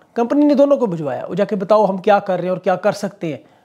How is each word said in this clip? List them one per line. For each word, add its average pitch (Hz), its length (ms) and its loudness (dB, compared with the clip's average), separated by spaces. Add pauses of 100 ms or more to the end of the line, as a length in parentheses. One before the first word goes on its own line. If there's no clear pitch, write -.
(160)
कंपनी 277 300 2
ने 294 100 4
दोनों 285 220 4
को 233 100 0
भिजवाया, 156 380 -6
वो 190 100 -8
जाके, 202 200 -2
"बताओ 208 300 2
हम 190 120 0
क्या 202 220 4
कर 190 180 -4
रहे 170 80 -4
हैं 185 60 -2
और 180 80 -4
क्या 185 160 0
कर 190 160 -2
सकते - 360 -8
हैं, 139 160 -10 (220)